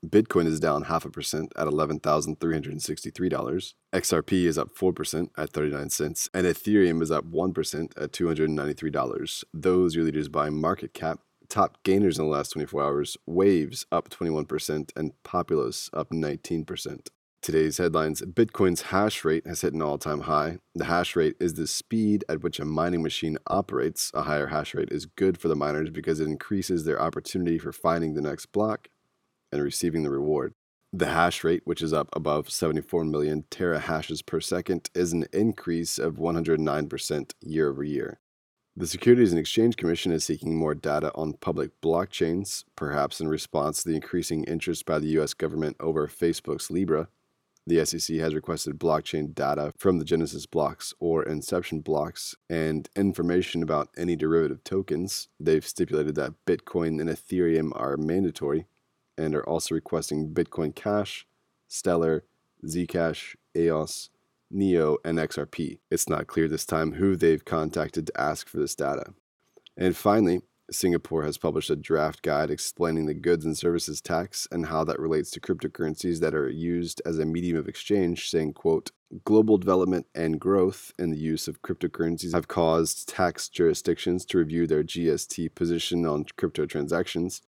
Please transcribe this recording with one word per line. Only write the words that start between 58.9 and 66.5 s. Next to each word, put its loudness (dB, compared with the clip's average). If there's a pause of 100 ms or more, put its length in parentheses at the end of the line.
and -2
are -2
also -2
requesting -2
Bitcoin -2
Cash, -2 (420)
Stellar, 0 (440)
Zcash, -2 (220)
eos, 0 (400)
Neo, 4
and 0
X -2
R -4
P. -6 (100)
It's 0
not -2
clear 2
this -4